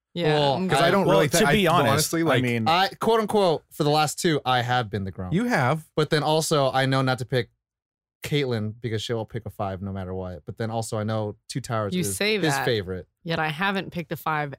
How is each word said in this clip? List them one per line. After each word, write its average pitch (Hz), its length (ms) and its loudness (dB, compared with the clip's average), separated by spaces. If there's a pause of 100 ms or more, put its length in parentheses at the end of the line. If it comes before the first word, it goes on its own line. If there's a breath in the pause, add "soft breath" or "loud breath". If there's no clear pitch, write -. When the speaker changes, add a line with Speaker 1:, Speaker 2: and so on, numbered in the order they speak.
(140)
Speaker 1:
Yeah, 165 200 2
Speaker 2:
Well, 143 220 4
Speaker 1:
I'm 185 120 -2
Speaker 3:
'Cause 151 140 2
I 139 60 4
Speaker 1:
good. - 40 2
Speaker 3:
don't 190 140 2
Speaker 4:
Well, 185 140 4
Speaker 3:
really 151 100 4
Speaker 4:
to 170 80 2
Speaker 3:
thi-, 165 80 4
I 143 80 4
Speaker 4:
be 202 160 4
honest, 160 220 4
Speaker 3:
honestly, 156 300 0
Speaker 4:
I 165 40 0
Speaker 3:
like 127 180 2
Speaker 4:
mean 120 240 0
Speaker 2:
I, 180 220 4 (100)
quote 220 220 2
unquote, 190 500 2
for - 140 -4
the 147 40 2
last 151 300 2
two, 156 260 2
I 127 160 2
have 123 280 0
been 98 160 -4
the 95 60 -8
Grump. 92 220 -8
Speaker 3:
You 208 120 0
have. 156 400 0 (100)
Speaker 2:
But 156 140 0
then 151 120 2
also, 151 480 2
I 135 160 2
know 135 160 2
not 131 180 0
to 127 60 -8
pick 120 240 -2 (720)
Caitlin 120 600 -2
because 110 200 -4
she - 120 -6
will 113 120 -4
pick - 200 -10
a 107 40 -14
five 95 320 -6
no 98 120 -6
matter 92 200 -8
what. 90 320 -10
But - 120 -14
then 113 120 -4
also, 113 300 -4
I 107 60 -2
know 110 320 -4 (100)
Two 139 140 -8
Towers 110 340 -4
Speaker 1:
You 180 60 -2
Speaker 2:
is 98 140 -2
Speaker 1:
say 214 220 0
Speaker 2:
his 165 160 0
Speaker 1:
that, 135 120 -2
Speaker 2:
favorite. 92 420 -2 (160)
Speaker 1:
yet 165 160 -2
I 156 80 0
haven't 185 440 -4
picked 170 200 -8
a 160 60 -6
five 151 420 -4